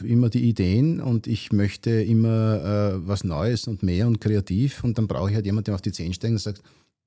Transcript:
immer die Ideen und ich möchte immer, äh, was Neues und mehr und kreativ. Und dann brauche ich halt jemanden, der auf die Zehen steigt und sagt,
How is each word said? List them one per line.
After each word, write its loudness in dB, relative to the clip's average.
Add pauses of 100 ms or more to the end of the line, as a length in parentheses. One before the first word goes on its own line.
immer 2
die 2
Ideen 2
und -2
ich -4
möchte 0
immer, 2
äh, -6
was -2
Neues -2
und -8
mehr 2
und 2
kreativ. 0
Und -2
dann 0
brauche -2
ich 0
halt 0
jemanden, -2
der -2
auf -4
die -4
Zehen -6
steigt -4
und 0
sagt, -8 (440)